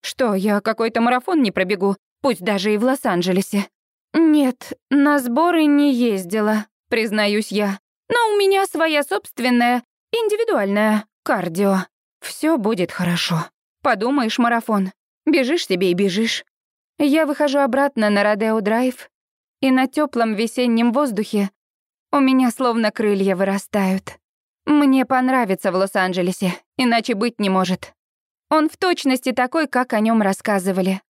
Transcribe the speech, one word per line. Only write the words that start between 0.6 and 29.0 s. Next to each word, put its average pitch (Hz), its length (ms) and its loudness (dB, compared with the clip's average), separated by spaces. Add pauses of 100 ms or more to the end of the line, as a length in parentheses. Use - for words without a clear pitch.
марафон 254 420 0
не 196 80 0
пробегу, 190 460 -2 (240)
пусть 240 200 -2
даже 202 320 -2
и 208 40 0
в 208 60 0
Лос-Анджелесе? 196 840 -2 (460)
Нет, 302 600 2 (160)
на 285 300 4
сборы 311 460 2
не 285 280 4
ездила, 214 720 0 (240)
признаюсь 214 640 0
я. 202 280 -2 (300)
Но 453 240 0
у 415 40 0
меня 392 280 2
своя 311 380 0
собственная, 240 800 0 (280)
индивидуальная 240 920 0 (180)
кардио. 190 560 0 (420)
Все 311 360 -2
будет 202 340 -2
хорошо. 170 540 -2 (380)
Подумаешь, 233 560 0
марафон. 226 520 0 (340)
Бежишь 294 420 0
себе 185 240 0
и - 20 2
бежишь. 196 520 -2 (520)
Я 302 280 2
выхожу 285 340 0
обратно 269 500 0
на 202 140 2
Родео-драйв, 220 840 -2 (520)
и 269 100 2
на 262 160 2
теплом 233 480 -2
весеннем 233 580 0
воздухе 214 560 -2 (640)
у 285 80 0
меня 262 320 2
словно 226 400 0
крылья 196 440 0
вырастают. 196 840 -2 (480)
Мне 269 400 4
понравится 254 680 0
в 170 40 -6
Лос-Анджелесе, 185 760 0 (240)
иначе 233 360 0
быть 233 260 -4
не 202 100 0
может. 185 440 -2 (560)
Он 311 200 2
в - 80 -10
точности 262 560 -2